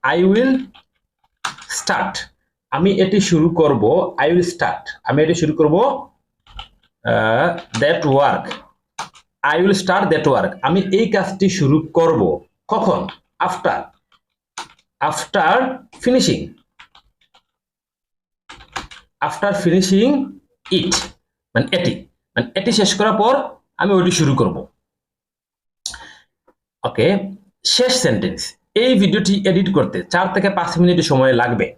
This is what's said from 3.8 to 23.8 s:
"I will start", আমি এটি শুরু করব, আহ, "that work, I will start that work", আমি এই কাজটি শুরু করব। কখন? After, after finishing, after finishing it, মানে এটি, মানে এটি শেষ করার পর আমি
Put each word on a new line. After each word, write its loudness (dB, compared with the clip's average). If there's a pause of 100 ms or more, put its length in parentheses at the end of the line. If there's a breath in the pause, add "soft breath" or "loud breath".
"I 0
will 2
start", -4 (200)
আমি 0
এটি 2
শুরু -2
করব, 2 (1300)
আহ, 0 (300)
"that 0
work, 2 (1000)
I 0
will 2
start -2
that 0
work", 2 (120)
আমি 0 (120)
এই 2
কাজটি -2
শুরু 2 (160)
করব। 2 (480)
কখন? 0 (380)
After, -4 (1200)
after -2 (500)
finishing, 2 (2750)
after -4
finishing 2 (600)
it, 0 (640)
মানে 0
এটি, 0 (440)
মানে -2
এটি -2
শেষ 2
করার 0
পর 2 (420)
আমি 0